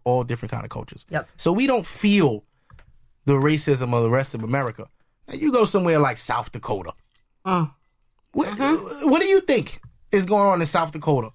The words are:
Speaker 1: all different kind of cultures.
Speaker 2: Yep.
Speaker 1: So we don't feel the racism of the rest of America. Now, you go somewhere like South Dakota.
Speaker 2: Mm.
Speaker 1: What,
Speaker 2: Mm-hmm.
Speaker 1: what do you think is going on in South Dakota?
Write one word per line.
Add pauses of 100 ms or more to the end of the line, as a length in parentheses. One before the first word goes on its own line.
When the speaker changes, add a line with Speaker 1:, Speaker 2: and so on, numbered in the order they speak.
Speaker 1:
all
different
kind
of
cultures.
Speaker 2:
Yep.
Speaker 1:
So
we
don't
feel (800)
the
racism
of
the
rest
of
America. (400)
Now,
you
go
somewhere
like
South
Dakota. (520)
Speaker 2:
Mm. (580)
Speaker 1:
What,
Speaker 2:
Mm-hmm.
Speaker 1:
what
do
you
think (300)
is
going
on
in
South
Dakota?